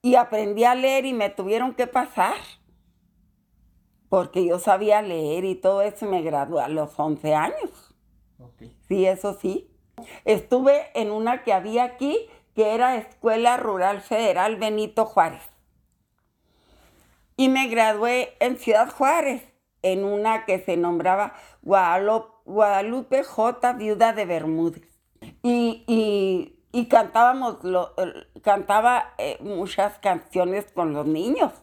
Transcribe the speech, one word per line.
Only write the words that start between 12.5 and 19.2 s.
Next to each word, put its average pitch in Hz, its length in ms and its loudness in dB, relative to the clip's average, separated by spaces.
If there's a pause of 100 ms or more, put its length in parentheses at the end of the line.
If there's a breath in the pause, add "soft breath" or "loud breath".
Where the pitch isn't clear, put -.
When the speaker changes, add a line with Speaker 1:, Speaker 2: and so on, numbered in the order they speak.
Speaker 1:
que 220 200 2
era 247 220 2
Escuela 233 600 0
Rural 202 440 -2
Federal 214 560 0
Benito 214 480 -2
Juárez. 180 380 0 (1900 soft breath)
Y 262 120 4
me 262 200 2
gradué 226 720 0
en 247 160 0
Ciudad 226 340 2
Juárez, 277 520 0 (400)